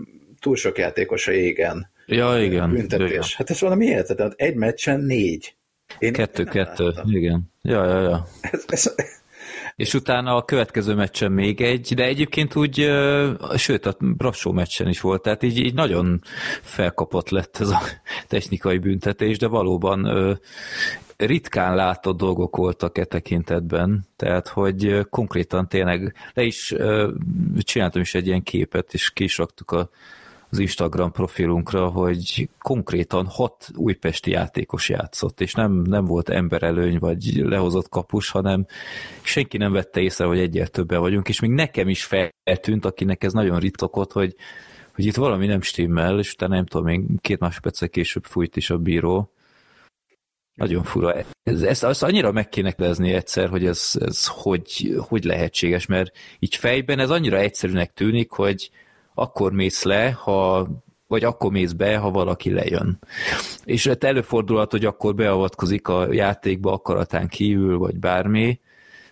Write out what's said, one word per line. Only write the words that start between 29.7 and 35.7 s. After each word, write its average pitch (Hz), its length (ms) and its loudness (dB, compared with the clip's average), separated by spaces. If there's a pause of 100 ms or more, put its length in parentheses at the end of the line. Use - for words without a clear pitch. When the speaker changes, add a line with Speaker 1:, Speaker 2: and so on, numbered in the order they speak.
Speaker 2:
a, 87 200 -2 (600)
az - 80 -2
Instagram 87 540 0
profilunkra, 90 760 0
hogy 90 600 -2 (100)
konkrétan 92 680 -2
hat - 500 -4
újpesti - 540 -2
játékos - 580 -2
játszott, - 520 -2
és - 140 0
nem, 107 180 2